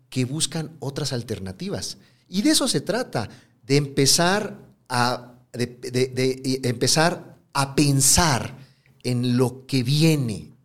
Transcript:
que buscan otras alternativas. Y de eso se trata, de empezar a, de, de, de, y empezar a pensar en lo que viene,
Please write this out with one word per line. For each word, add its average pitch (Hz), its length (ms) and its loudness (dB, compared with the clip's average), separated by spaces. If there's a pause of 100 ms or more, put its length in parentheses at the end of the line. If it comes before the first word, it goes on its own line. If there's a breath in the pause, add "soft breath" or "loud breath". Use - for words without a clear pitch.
que 127 160 0
buscan 156 540 -4
otras 135 340 -6
alternativas. 110 840 -8 (300 soft breath)
Y 180 140 -2
de 294 80 2
eso 302 180 2
se 143 140 0
trata, 180 480 -4 (340 loud breath)
de 139 140 2
empezar 170 800 2 (320)
a, 123 440 0 (200)
de, 120 140 -2
de, 127 400 -2
de, 127 360 -2
y 131 240 -2
empezar 143 680 0 (160)
a 139 220 -2
pensar 143 840 2 (460 loud breath)
en 123 340 0
lo 127 300 0
que 131 160 0
viene, 143 680 0 (140)